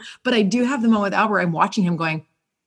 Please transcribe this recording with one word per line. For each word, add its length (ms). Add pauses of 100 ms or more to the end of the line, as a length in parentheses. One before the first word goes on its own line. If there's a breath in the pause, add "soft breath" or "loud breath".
(240 loud breath)
but 100
I 100
do 200
have 180
the 60
moment 240
with 20
Albert. 260
I'm 120
watching 320
him 140
going, 280 (400)